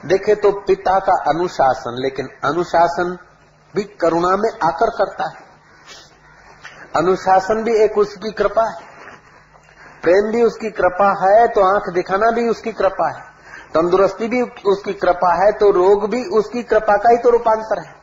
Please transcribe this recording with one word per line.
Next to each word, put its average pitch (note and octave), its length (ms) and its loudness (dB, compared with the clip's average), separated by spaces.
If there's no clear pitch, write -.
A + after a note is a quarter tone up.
देखे G3 280 0
तो G#3 180 2
पिता F#3+ 460 0
का F#3 320 0
अनुशासन, C#3 680 -2
लेकिन C3+ 280 -6
अनुशासन E3+ 720 -2
भी G3+ 60 -2
करुणा F3 540 -2
में G#3+ 140 -2
आकर E3+ 260 0
करता F#3 380 -4
है। - 80 -14
अनुशासन F#3+ 680 0
भी A3 220 2
एक G#3 140 0
उसकी G3+ 340 -4
कृपा G#3 380 -2
है, - 80 -16
प्रेम G3+ 300 2
भी A#3 100 0
उसकी A3 280 -2
कृपा F#3+ 560 0
है, A3 220 6
तो A3+ 120 0
आंख G3 340 0
दिखाना F#3+ 360 0
भी A#3 180 -2
उसकी A3 240 -4
कृपा F#3 360 -2
है, - 140 -10
तंदुरुस्ती F#3 540 2
भी B3 140 0
उसकी G3 500 -4
कृपा F3 520 0
है, G#3+ 80 4
तो G#3 180 4
रोग G3 400 2
भी B3 140 -4
उसकी G#3+ 380 -4
कृपा G#3+ 340 0
का G3+ 140 2
ही A#3 60 6
तो A#3+ 140 2
रूपांतर A3 560 0
है। - 160 -20